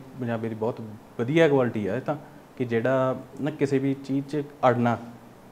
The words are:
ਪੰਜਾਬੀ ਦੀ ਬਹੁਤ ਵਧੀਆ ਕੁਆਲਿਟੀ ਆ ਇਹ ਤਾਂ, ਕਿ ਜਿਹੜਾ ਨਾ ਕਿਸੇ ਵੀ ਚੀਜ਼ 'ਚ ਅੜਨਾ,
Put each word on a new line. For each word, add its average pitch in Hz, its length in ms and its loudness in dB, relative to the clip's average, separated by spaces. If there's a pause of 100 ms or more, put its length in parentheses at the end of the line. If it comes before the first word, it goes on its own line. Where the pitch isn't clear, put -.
(200)
ਪੰਜਾਬੀ 117 300 -4
ਦੀ 110 60 -8
ਬਹੁਤ 110 260 -4 (380)
ਵਧੀਆ 156 280 4
ਕੁਆਲਿਟੀ 120 400 2
ਆ 95 80 -2
ਇਹ 131 60 -4
ਤਾਂ, 147 140 -4 (420)
ਕਿ 127 80 -2
ਜਿਹੜਾ 127 500 2 (260)
ਨਾ 147 100 -2
ਕਿਸੇ 139 260 0
ਵੀ 135 160 0
ਚੀਜ਼ 135 320 -4
'ਚ 147 180 -4 (240)
ਅੜਨਾ, 117 300 4 (540)